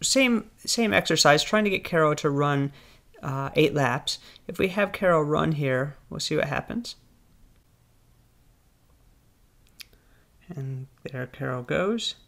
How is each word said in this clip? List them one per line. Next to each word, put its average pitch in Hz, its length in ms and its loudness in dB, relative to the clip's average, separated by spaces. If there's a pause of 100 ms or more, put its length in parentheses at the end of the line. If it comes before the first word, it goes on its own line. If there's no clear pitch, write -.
same, 247 480 2 (140)
same 220 280 0
exercise, 156 480 4
trying 214 220 0
to 202 60 0
get 185 160 -4
Carol 156 300 2
to 151 140 -2
run, 139 440 0 (500)
uh, 139 320 -6
eight 156 180 4
laps. 135 460 -2 (300)
If 180 100 -8
we 185 80 2
have 196 240 0
Carol 170 320 4
run 156 300 0
here, 143 420 -2 (140)
we'll - 100 -10
see - 160 -4
what 147 140 0
happens. - 480 -6 (3500)
And 135 380 -10 (220)
there 127 180 -8
Carol 127 360 -8
goes. 196 520 -4 (120)